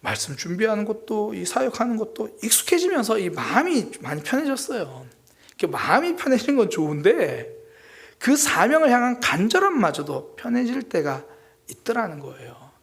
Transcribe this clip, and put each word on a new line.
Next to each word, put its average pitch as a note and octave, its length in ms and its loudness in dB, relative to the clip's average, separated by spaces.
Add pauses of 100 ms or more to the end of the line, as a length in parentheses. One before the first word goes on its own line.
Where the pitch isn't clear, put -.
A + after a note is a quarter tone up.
말씀 - 360 -6
준비하는 G#3+ 480 0
것도, A3 500 -4
이 F3+ 100 -6
사역하는 A#3+ 520 0
것도 G#3+ 460 -6
익숙해지면서 B3 760 2
이 F3+ 120 -2
마음이 C4 600 0 (100)
많이 D3 220 -6
편해졌어요. B3 840 -4 (420)
이렇게 - 180 -4
마음이 C#4+ 500 2
편해지는 C4+ 400 2
건 G#3 140 4
좋은데 D#3 800 0 (680)
그 C#4 180 4
사명을 C#4+ 540 4
향한 B3 300 2
간절함마저도 F#3+ 1160 0
편해질 A#3+ 480 -2
때가 C#3+ 400 -2 (440)
있더라는 G#3+ 520 -6
거예요. C3 500 -18 (120)